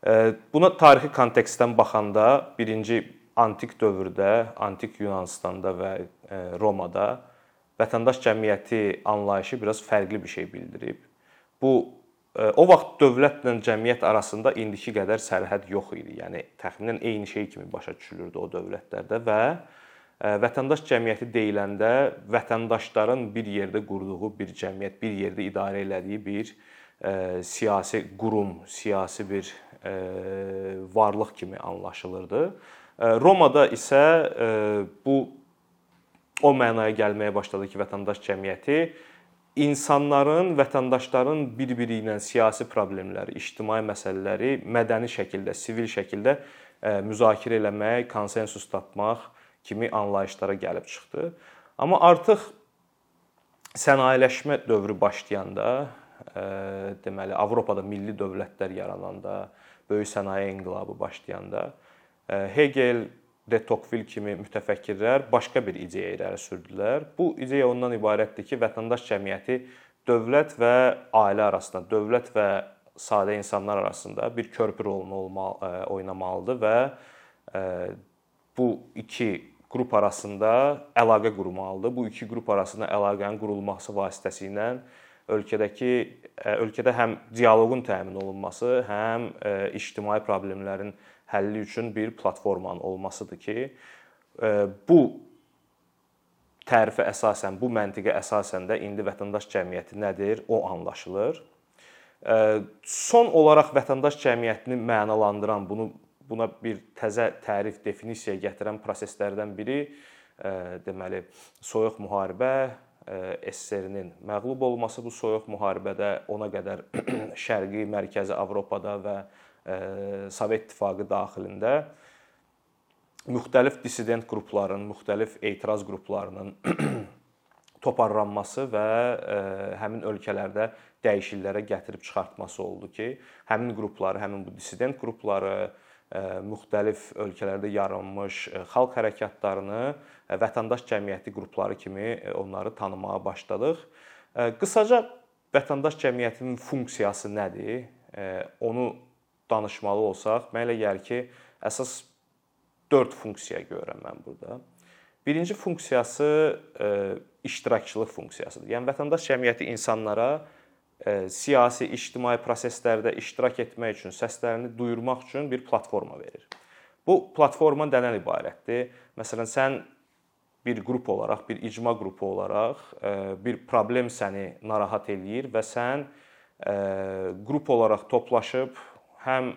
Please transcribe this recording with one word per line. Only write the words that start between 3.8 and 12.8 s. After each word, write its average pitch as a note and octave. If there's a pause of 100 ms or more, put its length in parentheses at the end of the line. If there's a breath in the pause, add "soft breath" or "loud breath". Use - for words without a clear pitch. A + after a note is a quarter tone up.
antik G#2
Yunanıstanda F#2+
və, F#2+ (360)
e, G2 (180)
Romada G2 (580 soft breath)
vətəndaş A#2+
cəmiyyəti A2 (240)
anlayışı G2+
biraz G#2+
fərqli G#2
bir -
şey -
bildirib. - (640 soft breath)
Bu, C3+ (640)
e, A2
o D3+
vaxt -